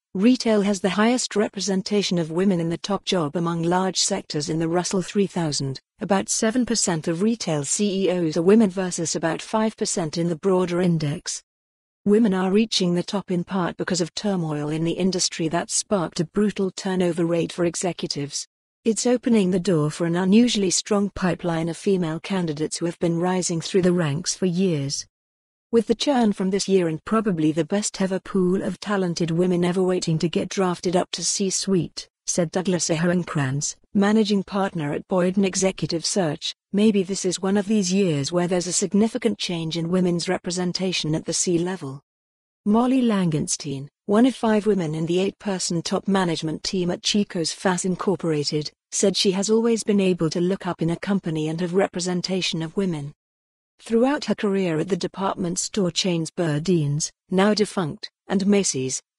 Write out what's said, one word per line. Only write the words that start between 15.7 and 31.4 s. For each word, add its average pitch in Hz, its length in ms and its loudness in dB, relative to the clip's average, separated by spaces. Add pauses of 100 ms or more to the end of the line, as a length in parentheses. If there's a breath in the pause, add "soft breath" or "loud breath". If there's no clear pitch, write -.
a 165 60 0
brutal 202 460 0
turnover 180 540 0
rate 170 260 0
for 175 140 -2
executives. 165 800 -4 (380)
It's 226 200 0
opening 233 460 2
the 190 80 2
door 156 320 2
for 175 140 -4
an 170 100 0
unusually 196 540 4
strong 202 400 0
pipeline 165 600 -2
of 165 60 -6
female 175 440 0
candidates 156 580 -2
who 165 80 -4
have 175 140 -4
been 170 200 0
rising 180 420 0
through 196 200 0
the 180 120 4
ranks 165 400 -2
for - 120 -4
years. 165 600 -2 (640)
"With 226 160 2
the 233 60 4
churn 240 380 2
from 190 180 -2
this 190 180 -2
year 190 200 4
and 160 160 -4
probably 185 480 0
the 156 140 0
best 202 360 -2
ever 190 180 -2
pool 185 440 0
of 185 160 -6
talented 180 500 -2
women 175 360 2
ever 185 180 2
waiting 180 360 0
to 170 100 0
get 196 200 -2
drafted 180 460 -2
up - 160 0
to 170 120 -8
C-suite," - 840 -2 (180)